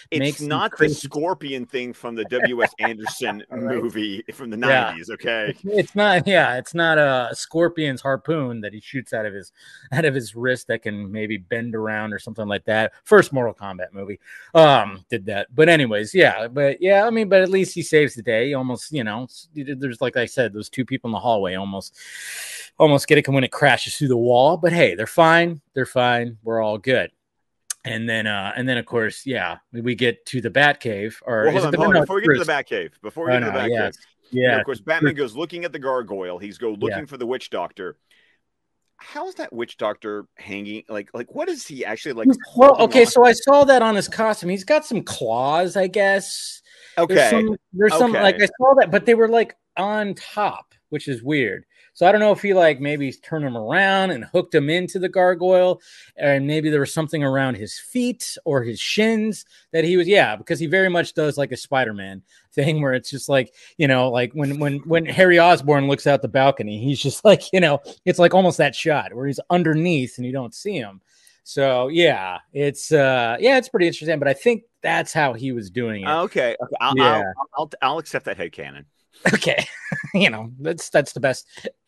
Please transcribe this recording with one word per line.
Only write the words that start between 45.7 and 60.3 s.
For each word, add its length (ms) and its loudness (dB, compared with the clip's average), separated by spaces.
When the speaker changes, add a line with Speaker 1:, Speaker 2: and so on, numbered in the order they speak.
Speaker 2:
I 100 0
guess. 760 -2
There's 140 2
Speaker 1:
Okay. 180 6
Speaker 2:
some, 280 0
there's 240 4
some, 160 4
like, 220 4
Speaker 1:
Okay. 80 2
Speaker 2:
I 40 2
saw 220 6
that, 120 4
but 140 0
they 100 6
were, 140 4
like, 260 2
on 380 -4
top, 580 -6
which 180 -8
is 160 -8
weird. 420 -2
So 80 6
I 60 8
don't 80 4
know 100 4
if 100 0
he, 120 0
like, 260 4
maybe 320 -4
turned 320 -8
him 140 -6
around 540 0
and 120 -6
hooked 320 -2
him 140 2
into 300 -2
the 100 4
gargoyle, 720 4
and 320 0
maybe 220 -2
there 100 2
was 140 -2
something 320 -4
around 300 0
his 220 -12
feet 680 -6
or 180 0
his 160 -8
shins 640 -2
that 100 2
he 140 2
was, 100 2
yeah, 300 4